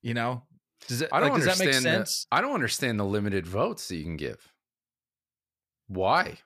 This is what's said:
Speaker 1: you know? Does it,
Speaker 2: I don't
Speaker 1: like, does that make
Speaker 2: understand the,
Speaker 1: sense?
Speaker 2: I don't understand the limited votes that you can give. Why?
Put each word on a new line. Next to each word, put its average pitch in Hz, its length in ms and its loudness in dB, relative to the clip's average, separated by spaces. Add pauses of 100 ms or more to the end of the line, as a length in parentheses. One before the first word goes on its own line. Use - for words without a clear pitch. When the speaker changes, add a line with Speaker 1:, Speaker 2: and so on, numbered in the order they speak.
Speaker 1:
you 117 140 -4
know? 120 300 -2 (420)
Does 123 160 -4
it, 156 80 -2
Speaker 2:
I 143 80 2
don't 143 120 6
Speaker 1:
like, 151 120 2
does - 40 4 (120)
that - 60 -
make 139 100 4
Speaker 2:
understand 127 100 2 (180)
the, - 40 -4
Speaker 1:
sense? - 240 -4
Speaker 2:
I 135 100 4
don't 269 140 -2
understand 120 460 -2
the 101 40 0
limited 98 440 0
votes 127 400 -2
that 90 80 -8
you 76 80 -6
can 80 120 -6
give. 69 360 -10 (1400)
Why? 104 580 0